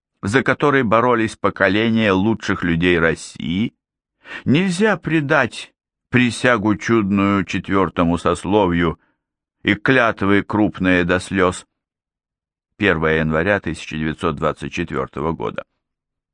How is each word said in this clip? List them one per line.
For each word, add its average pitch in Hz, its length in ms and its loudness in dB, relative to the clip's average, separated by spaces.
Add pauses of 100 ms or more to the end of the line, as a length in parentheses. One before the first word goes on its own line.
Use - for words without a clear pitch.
(220)
за 113 220 0
который 135 400 0
боролись 113 520 0
поколения 107 760 0
лучших 98 520 0
людей 85 360 2
России. 82 760 -4 (720)
Нельзя 185 500 2
предать 151 800 -2 (360)
присягу 120 640 2
чудную 101 680 2
четвёртому 90 760 0
сословию 87 840 0 (640)
и 104 100 2
клятвы 101 680 2
крупные 92 600 0
до 90 160 0
слёз. 90 460 -2 (1120)
Первое 80 420 2
января 82 400 0
тысяча - 380 -8
девятьсот 78 380 -4
двадцать 73 360 -6
четвёртого 76 640 -6
года. 57 320 -8 (680)